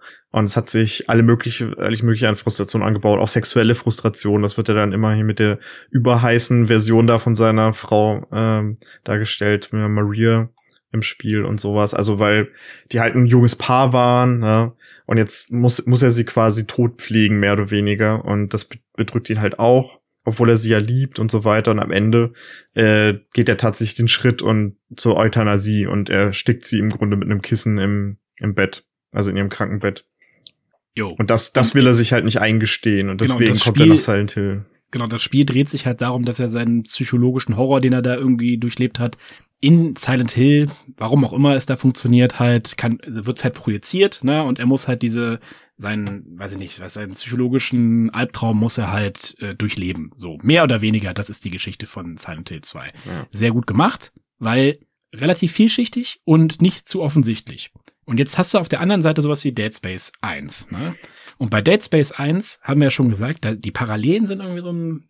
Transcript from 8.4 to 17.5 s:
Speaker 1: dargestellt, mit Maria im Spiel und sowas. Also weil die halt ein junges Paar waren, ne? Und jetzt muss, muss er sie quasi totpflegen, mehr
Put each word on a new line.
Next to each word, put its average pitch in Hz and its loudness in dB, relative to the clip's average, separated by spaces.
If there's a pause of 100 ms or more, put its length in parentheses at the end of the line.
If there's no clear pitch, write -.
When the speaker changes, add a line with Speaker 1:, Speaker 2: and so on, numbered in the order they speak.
Speaker 1:
dargestellt, 104 -2
mit 107 -2
Maria 113 0 (420)
im 110 -2
Spiel 104 -4
und 101 -4
sowas. 101 0
Also 104 0
weil 104 2 (440)
die 120 0
halt 117 0
ein 123 4
junges 120 6
Paar 127 2
waren, 123 4
ne? 113 2 (340)
Und 113 0
jetzt - 0
muss, 120 2
muss 123 4
er 127 6
sie 117 2
quasi 113 0
totpflegen, 110 0
mehr 101 2